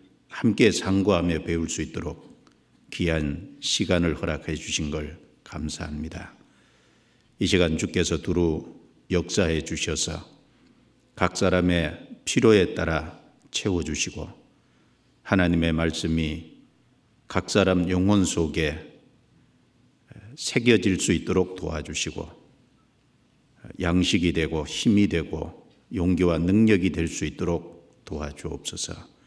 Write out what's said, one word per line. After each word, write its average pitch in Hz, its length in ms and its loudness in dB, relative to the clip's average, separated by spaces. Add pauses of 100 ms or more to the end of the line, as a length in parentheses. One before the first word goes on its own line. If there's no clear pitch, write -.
(280)
함께 107 420 4
상고하며 90 760 2
배울 82 240 -2
수 - 140 -6
있도록 - 640 -10 (460)
귀한 80 720 -2
시간을 85 600 0
허락해 80 340 -4
주신 76 360 -6
걸 76 280 -8 (260)
감사합니다. 80 920 -10 (1040)
이 98 60 2
시간 87 320 2
주께서 87 400 -2
두루 82 580 -2 (340)
역사해 82 520 0
주셔서 82 640 -6 (880)
각 92 200 0
사람의 87 880 0
필요에 110 500 4
따라 80 440 -4 (320)
채워주시고, 85 760 -4 (960)
하나님의 85 500 2
말씀이 80 840 -2 (680)
각 - 220 -4
사람 90 400 2
영혼 95 360 4
속에 80 760 -2 (1400)
새겨질 107 640 4
수 - 120 2
있도록 90 440 2
도와주시고, - 840 -8 (1400)
양식이 90 520 2
되고 78 340 -2
힘이 101 420 2
되고 80 580 -6 (280)
용기와 87 440 2
능력이 95 520 4
될 80 180 -2
수 - 160 -8
있도록 - 800 -6
도와주옵소서. 78 880 -10 (320)